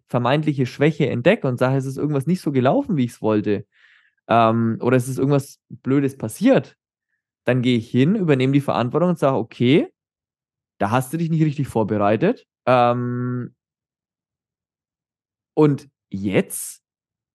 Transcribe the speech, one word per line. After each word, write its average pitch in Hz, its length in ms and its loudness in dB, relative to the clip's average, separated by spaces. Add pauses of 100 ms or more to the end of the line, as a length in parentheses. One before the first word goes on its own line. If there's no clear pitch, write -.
vermeintliche 135 580 0
Schwäche 151 440 0
entdecke 143 380 0
und 123 100 -2
sage, 131 200 0
es 131 80 -4
ist 135 120 -10
irgendwas 143 300 -2
nicht 180 140 -2
so 151 100 -4
gelaufen, 160 440 0
wie 131 100 0
ich's - 160 -10
wollte, 104 440 0 (640)
ähm, 113 540 2
oder 131 160 2
es 123 120 -2
ist 131 100 -8
irgendwas 139 400 -2 (100)
Blödes 135 480 -2
passiert, 190 600 0 (680)
dann 127 180 0
gehe 123 160 2
ich 110 120 -6
hin, 139 260 2
übernehme 139 380 0
die 139 80 2
Verantwortung 131 480 -2
und 170 100 -4
sage, 135 180 0
okay, 131 520 0 (920)
da 101 80 -2
hast 127 240 -2
du 165 40 -6
dich 165 120 -4
nicht 160 140 0
richtig 147 240 -2
vorbereitet. 110 800 -2 (180)
Ähm, 123 880 -2 (2000)
und 147 360 2 (200)
jetzt - 720 -4 (540)